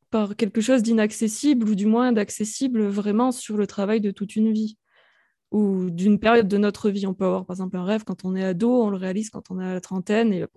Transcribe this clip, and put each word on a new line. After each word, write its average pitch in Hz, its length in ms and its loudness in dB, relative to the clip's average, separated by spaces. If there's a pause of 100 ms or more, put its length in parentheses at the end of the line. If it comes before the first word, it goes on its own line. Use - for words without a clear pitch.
(100)
par 208 260 0
quelque 220 260 0
chose 247 200 4
d'inaccessible, 220 880 2
ou 214 60 2
du 196 120 0
moins 240 260 4
d'accessible 214 760 -2
vraiment 208 460 0
sur 214 260 -8
le 202 80 0
travail 208 340 -2
de 208 100 -2
toute 202 240 -8
une 220 180 2
vie, 214 260 -4 (720)
ou 196 400 0
d'une 196 280 2
période 220 300 4
de 202 80 0
notre 208 320 0
vie. 196 180 -2
On 190 60 -2
peut 190 140 -2
avoir, 185 180 0
par 180 120 -10
exemple, 185 200 -6
un 180 80 -4
rêve 214 200 -2
quand 185 200 -8
on 185 100 -2
est 190 100 -2
ado, 226 380 2
on 214 80 2
le 196 60 -2
réalise 185 320 -4
quand - 220 -16
on 185 100 -6
est 185 60 -6
à 185 80 -4
la 180 80 -6
trentaine, 208 500 0
et 170 140 -4 (100)